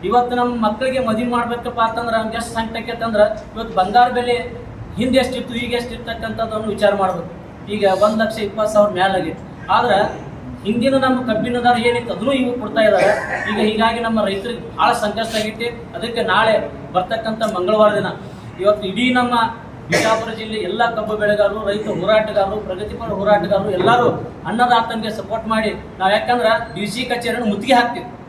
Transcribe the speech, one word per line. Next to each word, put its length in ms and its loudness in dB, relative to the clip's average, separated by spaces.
ಇವತ್ತು 320 2
ನಮ್ಮ 300 0
ಮಕ್ಕಳಿಗೆ 320 0
ಮದುವೆ 260 0
ಮಾಡ್ಬೇಕಪ್ಪ 560 -2
ಅಂತಂದ್ರೆ 380 0
ನಮ್ಗೆ 180 -4
ಎಷ್ಟು 180 -6
ಸಂಕಟ 220 -4
ಆಕೈತೆ 280 -6
ಅಂದ್ರೆ, 500 2
ಇವತ್ತು 200 -8
ಬಂಗಾರ 360 6
ಬೆಲೆ 220 0
ಹಿಂದೆ 220 2
ಎಷ್ಟಿತ್ತು, 360 -2
ಈಗ 180 -4
ಎಷ್ಟು 220 -4
ಇರ್ತಕ್ಕಂಥದ್ದನ್ನು 760 -6
ವಿಚಾರ 260 4
ಮಾಡ್ಬೇಕು. 360 -2
ಈಗ 160 2
ಒಂದ್ 160 4
ಲಕ್ಷ 200 0
ಇಪ್ಪತ್ತು 360 -2
ಸಾವಿರ 180 6
ಮ್ಯಾಲಾಗಿ, 400 0
ಆದ್ರೆ 580 2
ಹಿಂದಿನ 320 2
ನಮ್ಮ 360 2
ಕಬ್ಬಿನ 260 0
ದರ 200 4
ಏನಿತ್ತು 360 0
ಅದನ್ನು 180 0
ಇವು 280 0
ಕೊಡ್ತಾ 200 -2
ಇದ್ದಾರೆ. 300 6
ಈಗ 220 2
ಹೀಗಾಗಿ 280 2
ನಮ್ಮ 240 0
ರೈತರಿಗೆ 520 -6
ಬಹಳ 160 4
ಸಂಕಷ್ಟ 440 -2
ಆಗೈತಿ. 280 -4
ಅದಕ್ಕೆ 280 -4
ನಾಳೆ 680 2
ಬರ್ತಕ್ಕಂಥ 500 -2
ಮಂಗಳವಾರ 380 4
ದಿನ 120 0
ಇವತ್ತು 260 2
ಇಡೀ 280 0
ನಮ್ಮ 200 2
ಬಿಜಾಪುರ 460 2
ಜಿಲ್ಲೆ 240 -6
ಎಲ್ಲ 360 0
ಕಬ್ಬು 220 -2
ಬೆಳೆಗಾರರು, 520 2
ರೈತ 180 -2
ಹೋರಾಟಗಾರರು, 680 2
ಪ್ರಗತಿಪರ 500 -6
ಹೋರಾಟಗಾರರು 640 2
ಎಲ್ಲರೂ 640 2
ಅನ್ನದಾತನಿಗೆ 640 2
ಸಪೋರ್ಟ್ 380 -6
ಮಾಡಿ 260 0
ನಾವು, 140 2
ಯಾಕಂದ್ರೆ 600 2
ಡಿ 120 -4
ಸಿ 180 -4
ಕಚೇರಿಯನ್ನು 420 -2
ಮುತ್ತಿಗೆ 280 2
ಹಾಕ್ತೀವಿ. 320 2